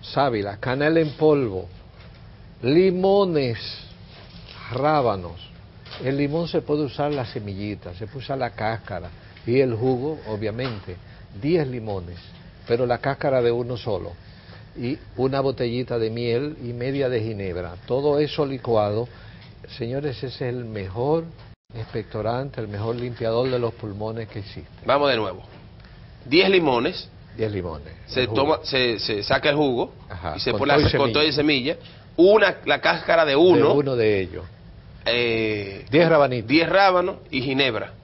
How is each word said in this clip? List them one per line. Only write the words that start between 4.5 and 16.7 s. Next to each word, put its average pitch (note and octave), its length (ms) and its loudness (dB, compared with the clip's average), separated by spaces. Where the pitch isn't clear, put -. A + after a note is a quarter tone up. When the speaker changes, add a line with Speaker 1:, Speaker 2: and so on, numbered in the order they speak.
Speaker 1:
rábanos. A#2+ 640 2
El C3+ 140 -2
limón D3 300 0
se D#3 140 -2
puede D3+ 220 0
usar C#3+ 300 -2
la C3 120 -4
semillita, G2+ 720 -8
se A2 120 -10
puede C3+ 120 -12
usar C3+ 180 -6
la A#2+ 140 -4
cáscara G#2+ 580 -6
y A#2+ 140 2
el B2+ 140 4
jugo, C3 540 -2
obviamente. G#2+ 680 -6
Diez D3+ 260 2
limones, G2+ 500 -6
pero A#2+ 180 2
la A#2+ 140 0
cáscara C3+ 420 0
de A#2+ 100 4
uno A#2+ 260 -4
solo. F#2 340 -6
Y B2 200 -4
una C3+ 260 0
botellita B2 560 -2
de A2 120 0
miel A#2+ 540 -2
y A#2+ 100 -8